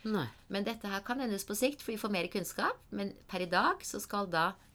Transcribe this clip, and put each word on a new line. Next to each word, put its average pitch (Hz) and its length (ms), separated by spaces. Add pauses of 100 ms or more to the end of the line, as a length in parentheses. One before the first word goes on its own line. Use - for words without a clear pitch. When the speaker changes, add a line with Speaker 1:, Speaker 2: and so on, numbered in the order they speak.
Speaker 1:
Nei. 208 160 (240)
Speaker 2:
Men 196 160
dette 220 240
her 196 160
kan 247 160
endres 214 240
på 208 140
sikt, 285 260
for 247 80
vi 214 80
får 208 140
mer 175 180
kunnskap. 202 460 (180)
Men 196 160 (160)
per 180 160
i 175 80
dag 277 320
så - 160
skal 202 320
da 170 200 (220)